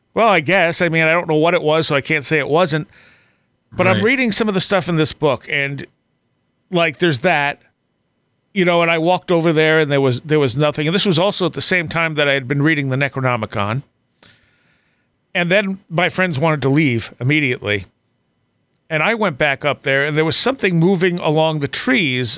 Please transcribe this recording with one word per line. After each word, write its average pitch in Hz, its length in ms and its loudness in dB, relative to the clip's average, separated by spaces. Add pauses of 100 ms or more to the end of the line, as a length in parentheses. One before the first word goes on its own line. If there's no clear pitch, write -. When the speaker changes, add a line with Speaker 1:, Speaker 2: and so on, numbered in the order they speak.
(120)
Speaker 1:
well, 220 160 2
I 185 120 4
guess. 170 420 0
I 175 80 0
mean, 160 140 0
I 160 80 2
don't 170 140 0
know 160 100 0
what 160 180 4
it 165 80 0
was, 151 240 0
so 143 100 0
I 131 60 0
can't 151 220 -4
say 156 140 0
it 131 100 -2
wasn't. 156 380 0 (880)
But 180 140 -2
I'm 185 100 2
Speaker 2:
Right. 190 80 0
Speaker 1:
reading 254 280 0
some 226 160 -2
of 208 60 -2
the 185 60 0
stuff 180 260 -2
in 170 100 -2
this 156 180 0
book, 139 340 -2
and, 139 380 -6 (840)
like, 170 280 0
there's 156 220 2
that, 147 420 0 (880)
you 180 140 0
know, 170 160 2
and 170 80 0
I 165 80 0
walked 175 320 0
over 165 240 2
there, 156 260 4
and 151 100 0
there 139 120 2
was, 127 180 0
there 156 200 0
was 131 140 0
nothing. 147 320 0
And 165 80 0
this 202 120 0
was 170 120 2
also 190 280 0
at 160 80 -4
the 135 80 -6
same 175 260 -2
time 160 280 -2
that 147 120 2
I 139 60 2
had 135 120 -2
been 139 140 -2
reading 147 300 0
the 127 60 0
Necronomicon. 123 880 -2 (1500)
And 175 160 -2
then 190 300 0 (100)
my 165 200 -2
friends 175 320 -2
wanted 156 220 0
to 135 60 0
leave 135 520 0
immediately. 123 640 -2 (1040)
And 156 160 -4
I 208 100 0
went 202 240 -4
back 143 260 -2
up 143 180 -2
there, 139 220 0
and 151 120 -2
there 156 80 2
was 160 120 0
something 202 440 0
moving 175 400 2
along 156 400 0
the 139 80 -4
trees 131 680 -2